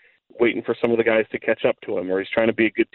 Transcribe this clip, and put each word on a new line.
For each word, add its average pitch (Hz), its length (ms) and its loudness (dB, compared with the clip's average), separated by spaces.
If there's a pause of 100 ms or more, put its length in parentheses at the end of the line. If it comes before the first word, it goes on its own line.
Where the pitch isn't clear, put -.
(400)
waiting 117 240 0
for 117 160 -4
some 120 120 0
of 117 60 0
the 117 60 2
guys 110 280 2
to 120 80 -6
catch - 260 -2
up 123 160 0
to 104 160 -6
him, 90 120 -6
or 95 100 0
he's 98 100 -6
trying 113 180 2
to 113 60 2
be 113 140 2
a 104 40 -2
good - 240 -2